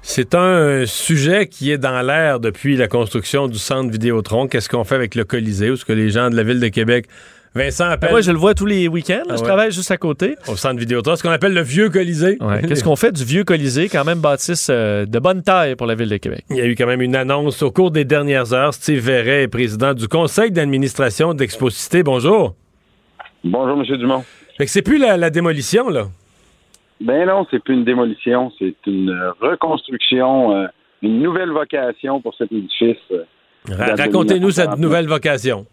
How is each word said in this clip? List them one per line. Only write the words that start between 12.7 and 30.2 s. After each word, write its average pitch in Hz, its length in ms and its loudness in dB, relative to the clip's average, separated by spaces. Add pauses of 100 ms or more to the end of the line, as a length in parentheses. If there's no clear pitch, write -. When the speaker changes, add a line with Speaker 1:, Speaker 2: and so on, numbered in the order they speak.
Speaker 2:
qu'on 160 140 4
fait 226 160 2
du 139 100 -4
vieux 156 220 0
Colisée, 151 440 0
quand 143 140 0
même 165 160 0
bâtisse, 151 500 0
euh, 107 360 0
de 110 140 -2
bonne 185 220 0
taille 165 340 2
pour 120 120 -6
la 113 80 0
Ville 113 140 -2
de 104 80 -2
Québec? - 320 -8
Speaker 1:
Il 131 80 -2
y 127 40 0
a 120 40 0
eu 120 100 2
quand 120 100 0
même 127 160 0
une 127 140 0
annonce 139 480 0
au 131 80 0
cours 185 180 2
des 151 160 0
dernières 135 480 0
heures. 135 200 2
Steve 151 260 0
Verret, 127 480 2
président 117 460 0
du 113 160 -4
conseil 170 420 2
d'administration 143 840 0
d'Exposité. 131 680 -2
Bonjour. 143 520 2 (880)
Speaker 3:
Bonjour, 127 340 0
Monsieur 135 200 -4
Dumont. 127 260 -2 (340)
Speaker 1:
Fait 143 80 0
que - 60 -8
c'est 202 120 2
plus 285 160 2
la, 220 180 4
la 170 120 2
démolition, 170 600 0
là. 117 180 -2 (920)
Speaker 3:
Ben 135 260 2
non, 190 240 0
c'est 123 100 -2
plus 135 120 -2
une 123 100 2
démolition, 123 760 0
c'est 95 180 -4 (120)
une 95 240 0 (300)
reconstruction, 131 1120 0